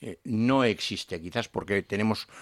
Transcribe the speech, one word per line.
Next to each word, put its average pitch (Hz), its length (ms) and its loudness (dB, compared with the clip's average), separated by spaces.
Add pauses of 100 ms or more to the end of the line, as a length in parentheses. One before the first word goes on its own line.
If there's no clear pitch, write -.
eh, 101 220 -10
no 127 400 4
existe, 95 580 -2
quizás 90 280 -4
porque 98 340 0
tenemos 104 460 0 (140)